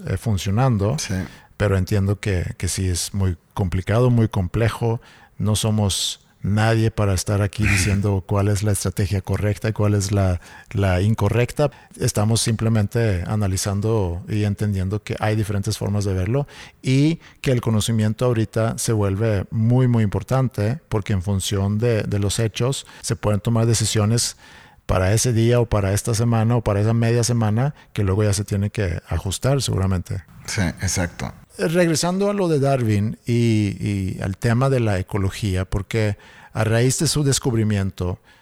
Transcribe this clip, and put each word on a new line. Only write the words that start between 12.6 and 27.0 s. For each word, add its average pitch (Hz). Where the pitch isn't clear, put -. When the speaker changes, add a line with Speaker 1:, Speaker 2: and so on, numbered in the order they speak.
Speaker 1:
analizando 101
y 104
entendiendo 101
que -
hay 107
diferentes 101
formas 101
de 98
verlo 107
y 143
que 139
el 123
conocimiento 110
ahorita 113
se 120
vuelve 101
muy, 120
muy 117
importante 117
porque 107
en 98
función 98
de, 113
de 104
los 101
hechos 117
se -
pueden 104
tomar 117
decisiones 113
para 92
ese 113
día 117
o 120
para 98
esta 107
semana 117
o 117
para 101
esa 110
media 117